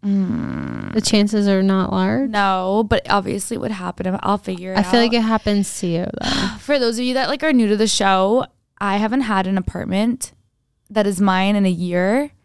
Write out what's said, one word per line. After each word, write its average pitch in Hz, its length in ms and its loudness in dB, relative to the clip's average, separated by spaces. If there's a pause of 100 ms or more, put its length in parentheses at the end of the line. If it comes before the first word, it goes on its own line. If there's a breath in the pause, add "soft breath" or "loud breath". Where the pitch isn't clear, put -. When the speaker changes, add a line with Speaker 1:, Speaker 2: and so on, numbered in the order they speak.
Speaker 1:
Mm. 78 880 -4
Speaker 2:
The 220 80 -2
chances 208 460 2
are 190 140 4
not 190 300 2
large. 214 380 0
Speaker 1:
No, 196 580 0
but - 220 0
obviously 196 460 -2
it - 40 -6
would 226 120 -4
happen. 185 520 -6
I'll 208 140 0
figure 185 360 -8
it 185 60 2
Speaker 2:
I 202 40 2
feel 240 160 2
like 233 140 2
Speaker 1:
out. 240 60 2
Speaker 2:
it - 20 2
happens 214 580 0
to 185 80 -4
you, 170 180 -2 (140)
though. - 280 -4
Speaker 1:
<sighs> - 120 -8
For 285 200 0
those 233 180 0
of 247 80 -2
you 254 80 0
that, 247 160 0
like, 269 140 -2
are 311 100 2
new 233 140 6
to 208 100 2
the 220 100 2
show, 196 580 2 (340)
I 202 180 0
haven't 220 240 0
had 202 260 0
an 190 100 0
apartment 190 760 -2 (560)
that 208 160 2
is 196 160 0
mine 196 340 2
in 202 100 2
a 185 60 4
year. 180 600 0 (140)